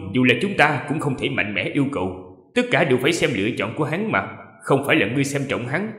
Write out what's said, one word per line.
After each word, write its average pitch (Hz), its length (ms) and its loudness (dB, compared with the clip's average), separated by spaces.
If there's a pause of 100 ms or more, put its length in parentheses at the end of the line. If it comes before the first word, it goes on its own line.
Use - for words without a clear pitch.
(140)
dù 127 100 4
là 127 180 6
chúng 196 140 -2
ta 151 320 2
cũng 151 100 -2
không 135 200 -2
thể 139 100 -2
mạnh 104 260 0
mẽ - 200 -4
yêu 139 180 2
cầu, 92 440 -6 (180)
tất 247 160 4
cả 147 140 4
đều 123 140 4
phải 143 140 2
xem 160 220 0
lựa 101 240 0
chọn 101 180 -4
của 151 80 -2
hắn 175 280 -2
mà, 98 160 0 (340)
không 135 240 2
phải 156 100 4
là 107 180 2
ngươi 139 100 2
xem 139 240 -4
trọng 101 180 -4
hắn 185 320 -4